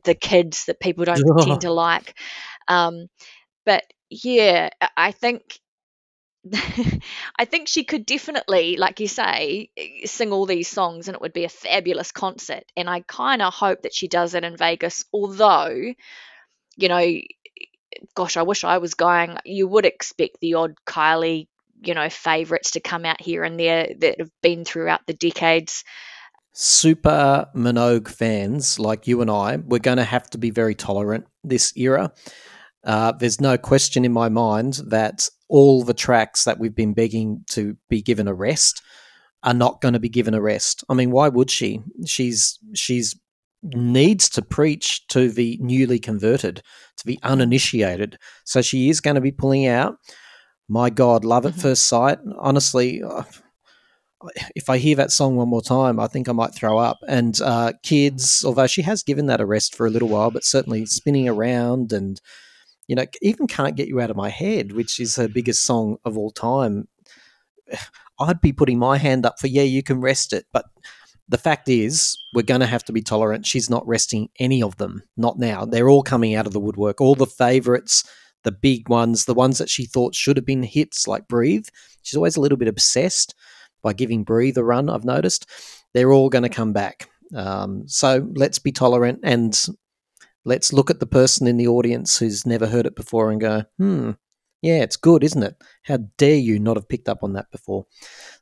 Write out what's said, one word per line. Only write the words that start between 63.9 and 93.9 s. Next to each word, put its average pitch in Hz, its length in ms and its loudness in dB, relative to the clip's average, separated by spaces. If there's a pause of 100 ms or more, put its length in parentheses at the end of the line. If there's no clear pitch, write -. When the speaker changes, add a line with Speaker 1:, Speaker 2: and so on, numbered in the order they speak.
Speaker 2:
Out 117 120 -2
of 104 40 -6
My 101 140 -6
Head, 151 420 -4
which 113 280 -6
is 120 160 -4
her 117 120 0
biggest 117 360 -2
song 113 420 0
of 110 140 -6
all 107 100 -4
time, 113 580 -2 (800)
<sighs> - 520 -16
I'd 170 220 -2
be 143 120 6
putting 131 240 2
my 131 220 2
hand 131 260 2
up - 140 0
for, 135 80 -2
"Yeah, 135 160 2
you 135 180 2
can 131 180 -2
rest 131 340 -2
it." 95 200 -4
But 127 120 -2 (640)
the - 120 -2
fact - 280 -2
is, 127 480 0 (200)
we're 117 80 0
gonna 127 240 2
have 117 180 -4
to 113 80 -10
be 110 80 -2
tolerant. 107 460 -2
She's 123 240 -2
not 120 160 -2
resting 110 420 -2 (100)
any 127 220 2
of 101 160 -4
them, 95 240 -8 (160)
not 117 220 -2
now. 110 260 -4
They're 117 240 2
all 139 140 8
coming 117 320 0
out 107 100 0
of 101 80 -8
the 104 60 -2
woodwork. 104 420 -2
All 139 140 6
the 135 100 2
favourites, 123 800 0 (400)
the 113 80 -2
big 117 360 0
ones, 117 380 2
the 127 80 -2
ones 127 240 4
that - 120 -6
she 131 160 -4
thought 123 280 -2
should 139 240 0
have 120 80 -4
been 135 160 -2
hits, - 460 -4
like 104 200 -6
Breathe. 151 380 0 (380)
She's - 120 -6
always 165 220 0
a 156 40 0
little 143 180 2
bit 120 80 0
obsessed - 680 0 (480)
by 107 120 0
giving 113 300 -2
Breathe 120 360 2
a 120 40 2
run, 123 280 2
I've 110 140 -4
noticed. 151 440 -2 (460)
They're 127 180 6
all 135 160 6
gonna 123 200 0
come 110 220 -4
back. - 380 -6 (260)
Um, 98 520 -6
so 139 480 2
let's 139 240 0
be 139 120 -4
tolerant 123 520 2
and 117 360 2 (840)
let's 127 260 0
look 139 180 6
at - 100 0
the 127 80 -4
person 131 400 4
in 120 100 2
the 120 100 2
audience 120 520 2
who's 107 260 -2
never 113 220 0
heard 113 180 2
it - 100 -6
before 110 360 0
and 107 100 -2
go, 107 220 0 (140)
"Hmm, 165 340 0 (500)